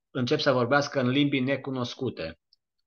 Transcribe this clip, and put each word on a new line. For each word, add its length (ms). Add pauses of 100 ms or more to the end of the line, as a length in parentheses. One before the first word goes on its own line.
(100)
încep 280
să 140
vorbească 480
în 80
limbi 320
necunoscute. 1000 (480)